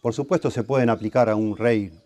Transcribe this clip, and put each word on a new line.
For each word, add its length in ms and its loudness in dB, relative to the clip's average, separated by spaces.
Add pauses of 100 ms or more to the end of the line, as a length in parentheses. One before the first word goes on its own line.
por 120 -2
supuesto 380 -2
se 100 -4
pueden 260 2
aplicar 400 0
a 60 2
un 220 -2
rey 480 0